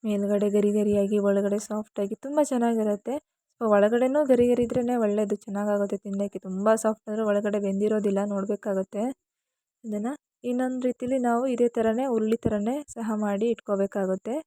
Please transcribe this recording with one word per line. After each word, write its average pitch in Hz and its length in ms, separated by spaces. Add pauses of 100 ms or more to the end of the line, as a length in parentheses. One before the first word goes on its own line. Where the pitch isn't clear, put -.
ಮೇಲ್ಗಡೆ 202 460
ಗರಿ 208 220
ಗರಿಯಾಗಿ 208 480
ಒಳಗಡೆ 202 400
ಸಾಫ್ಟಾಗಿ 214 560
ತುಂಬ 285 260
ಚೆನ್ನಾಗಿರುತ್ತೆ. 233 720 (460)
ಒಳಗಡೆನೂ 233 640
ಗರಿ 247 220
ಗರಿ 247 160
ಇದ್ರೇನೆ 247 340
ಒಳ್ಳೇದು, 208 400
ಚೆನ್ನಾಗಾಗುತ್ತೆ 202 640
ತಿನ್ನಕ್ಕೆ. 196 420
ತುಂಬ 196 340
ಸಾಫ್ಟ್ 220 300
ಆದ್ರೆ 220 200
ಒಳಗಡೆ 208 360
ಬೆಂದಿರೋದಿಲ್ಲ, 202 680
ನೋಡ್ಬೇಕಾಗತ್ತೆ. 202 760 (840)
ಇದನ್ನ 214 260 (340)
ಇನ್ನೊಂದು 254 380
ರೀತಿಲಿ 254 380
ನಾವು 240 260
ಇದೇ 240 220
ಥರನೇ 226 380
ಉರುಳಿ 226 320
ಥರನೇ 214 380 (120)
ಸಹ 226 280
ಮಾಡಿ 208 340
ಇಟ್ಕೋಬೇಕಾಗುತ್ತೆ. 196 840 (120)